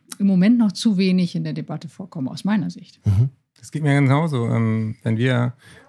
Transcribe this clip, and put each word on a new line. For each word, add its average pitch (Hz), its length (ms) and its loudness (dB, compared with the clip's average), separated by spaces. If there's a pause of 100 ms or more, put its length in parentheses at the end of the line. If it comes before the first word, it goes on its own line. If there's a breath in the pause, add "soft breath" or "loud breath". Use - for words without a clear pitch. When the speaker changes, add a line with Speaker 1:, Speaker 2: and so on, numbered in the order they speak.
(180)
Speaker 1:
im 202 80 0
Moment 196 320 4
noch 214 140 2
zu 208 260 0
wenig 185 380 2
in 165 60 -4
der 156 120 -6
Debatte 156 340 -10
vorkommen, - 400 -10
aus - 160 -10
meiner 190 260 -2
Sicht. - 360 -20
Speaker 2:
Mhm. 104 240 2 (280)
Speaker 3:
Das - 140 -18
geht 156 100 -6
mir 143 120 2
genauso. 139 540 2
Ähm, 110 540 -2
wenn 113 140 -2
wir 123 380 0 (340 loud breath)